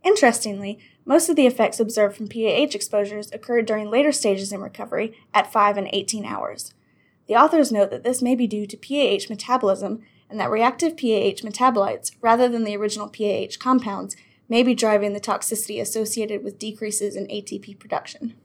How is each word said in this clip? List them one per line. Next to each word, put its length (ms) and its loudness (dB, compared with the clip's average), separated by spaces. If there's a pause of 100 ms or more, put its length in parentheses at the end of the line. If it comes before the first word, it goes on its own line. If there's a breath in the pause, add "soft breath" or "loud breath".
Interestingly, 760 2 (240 soft breath)
most 240 4
of 80 2
the 100 6
effects 320 2
observed 380 0
from 100 -10
P 200 -4
A 40 2
H 240 2
exposures 580 -4
occurred 340 -2
during 220 -4
later 220 4
stages 420 -2
in 80 -8
recovery 560 -6 (160 loud breath)
at 200 0
five 240 4
and 160 -4
eighteen 320 -6
hours. 500 -8 (540)
The 80 2
authors 340 6
note 200 2
that 120 -8
this 180 -2
may 140 2
be 140 0
due 180 -4
to 100 -16
P 240 -4
A 40 4
H 260 0
metabolism 720 -2 (260 soft breath)
and 120 -10
that 100 -2
reactive 460 2
P 180 0
A 40 4
H 260 0
metabolites, 760 0
rather 280 4
than 160 0
the 120 -4
original 320 -4
P 180 -4
A 60 2
H 280 -6
compounds, 560 0 (320 soft breath)
may 160 4
be 100 4
driving 380 2
the 80 -8
toxicity 600 -6
associated 600 -4
with 160 -10
decreases 560 -6
in 160 -8
A 100 -6
T 200 -12
P 120 -20
production. 640 -8 (100)